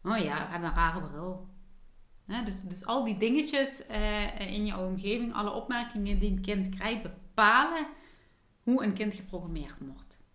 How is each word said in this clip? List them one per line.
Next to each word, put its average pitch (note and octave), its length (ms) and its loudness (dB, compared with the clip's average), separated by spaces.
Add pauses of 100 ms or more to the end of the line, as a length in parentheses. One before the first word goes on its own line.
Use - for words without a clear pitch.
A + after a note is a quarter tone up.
Oh A3+ 140 0
ja, D#3 320 0
heb E3+ 140 -6
een D#3+ 100 -2
rare E3 280 4
bril." F3+ 520 -8 (720)
Hè, A3+ 180 -4
dus, F#3+ 180 -4
dus F3+ 240 -10
al A#3+ 180 2
die A3 140 0
dingetjes, C4+ 680 2
eh, G#3 540 0
in G3+ 260 -2
jouw F#3 200 -2
omgeving, G3+ 480 -2
alle G#3 180 -2
opmerkingen A3 680 0
die G3+ 120 6
een F#3+ 100 2
kind F#3+ 280 0
krijgt, G#3+ 320 -2
bepalen D4 880 4 (760)
hoe B3 200 4
een G3+ 100 2
kind G#3 220 -2
geprogrammeerd E3 640 -8
wordt. C3+ 380 -16 (180)